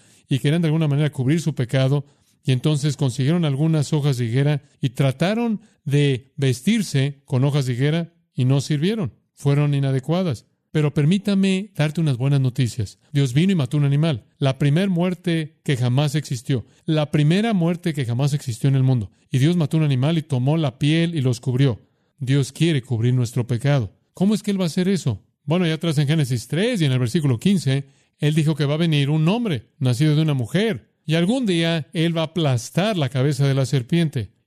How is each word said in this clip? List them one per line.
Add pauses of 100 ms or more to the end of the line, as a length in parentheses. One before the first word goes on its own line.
(300)
y
querían
de
alguna
manera
cubrir
su
pecado, (400)
y
entonces
consiguieron
algunas
hojas
de
higuera (180)
y
trataron (240)
de
vestirse
con
hojas
de
higuera (200)
y
no
sirvieron, (200)
fueron
inadecuadas". (260)
Pero
permítame
darte
unas
buenas
noticias. (140)
Dios
vino
y
mató
un
animal, (140)
la
primer
muerte
que
jamás
existió, (200)
la
primera
muerte
que
jamás
existió
en
el
mundo. (180)
Y
Dios
mató
un
animal
y
tomó
la
piel
y
los
cubrió. (300)
Dios
quiere
cubrir
nuestro
pecado. (220)
¿Cómo
es
que
Él
va
a
hacer
eso? (220)
Bueno,
allá
atrás
en
Génesis
tres
y
en
el
versículo
quince, (320)
Él
dijo
que
va
a
venir
un
hombre (100)
nacido
de
una
mujer. (160)
Y
algún
día
Él
va
a
aplastar
la
cabeza
de
la
serpiente. (160)